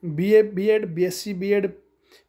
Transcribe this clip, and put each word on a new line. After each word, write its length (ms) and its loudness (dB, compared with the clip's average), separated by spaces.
बीए, 400 4
बीएड, 420 0
बीएससी 380 -4
बीएड, 340 -2